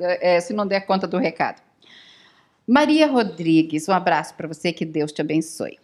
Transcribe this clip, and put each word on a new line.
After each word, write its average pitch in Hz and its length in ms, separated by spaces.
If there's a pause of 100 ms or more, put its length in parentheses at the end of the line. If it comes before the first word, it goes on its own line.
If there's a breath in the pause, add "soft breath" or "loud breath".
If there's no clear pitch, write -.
é, 180 400
se 175 120
não 208 140
der 196 140
conta 190 260
do 180 120
recado. 160 420 (1040 soft breath)
Maria 302 400
Rodrigues, 165 840
um 196 40
abraço 175 420
pra 165 140
você, 165 240
que 170 120
Deus 156 280
te - 80
abençoe. 156 640